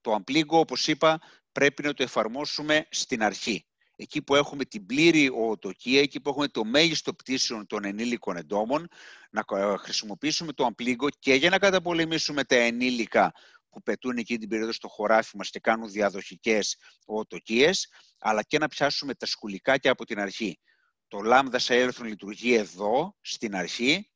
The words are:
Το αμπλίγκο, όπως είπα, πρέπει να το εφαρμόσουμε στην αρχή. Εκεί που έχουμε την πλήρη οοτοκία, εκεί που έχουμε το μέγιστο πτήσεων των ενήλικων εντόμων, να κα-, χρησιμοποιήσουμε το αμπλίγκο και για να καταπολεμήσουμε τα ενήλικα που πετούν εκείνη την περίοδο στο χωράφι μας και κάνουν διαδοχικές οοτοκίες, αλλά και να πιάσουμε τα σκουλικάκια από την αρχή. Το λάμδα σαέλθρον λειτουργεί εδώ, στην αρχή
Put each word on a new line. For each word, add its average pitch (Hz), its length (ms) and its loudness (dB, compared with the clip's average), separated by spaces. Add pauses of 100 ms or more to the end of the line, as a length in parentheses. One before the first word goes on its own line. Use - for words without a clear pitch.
Το 113 140 -2
αμπλίγκο, 147 440 2
όπως 147 300 0
είπα, 160 320 2 (320)
πρέπει 139 300 2
να 147 120 -2
το - 80 -2
εφαρμόσουμε 143 880 -2
στην - 320 -4
αρχή. 101 440 -2 (300)
Εκεί 143 260 -8
που 139 120 0
έχουμε 143 300 2
την 104 220 -12
πλήρη 151 420 6
οοτοκία, 113 720 0
εκεί 143 200 -2
που 143 80 -6
έχουμε 143 200 -2
το 113 160 -4
μέγιστο 143 500 0
πτήσεων 120 520 -4
των 104 180 -6
ενήλικων 104 520 -4
εντόμων, 110 520 -2 (420)
να 107 120 -4
κα-, 101 360 -2
χρησιμοποιήσουμε 147 760 -6
το 139 120 -2
αμπλίγκο 123 440 -2 (100)
και 131 160 4
για 143 160 4
να 190 80 2
καταπολεμήσουμε 165 840 0
τα 131 120 2
ενήλικα 117 760 2 (360)
που - 140 -20
πετούν 123 340 -4
εκείνη 117 220 -4
την 110 100 -10
περίοδο 110 240 -2
στο - 160 -10
χωράφι 110 480 2
μας 98 140 -8
και 104 100 -10
κάνουν 113 300 0
διαδοχικές 101 840 -2 (300)
οοτοκίες, 110 840 0 (300)
αλλά 107 240 -2
και 147 160 -2
να 151 100 -2
πιάσουμε 143 460 -2
τα - 120 -10
σκουλικάκια 131 640 -2
από 120 140 -2
την 104 160 -6
αρχή. 98 400 -6 (480)
Το 101 120 -10
λάμδα 123 380 2
σαέλθρον 123 500 0
λειτουργεί 107 460 -2
εδώ, 107 680 -2
στην - 360 -8
αρχή 123 600 -2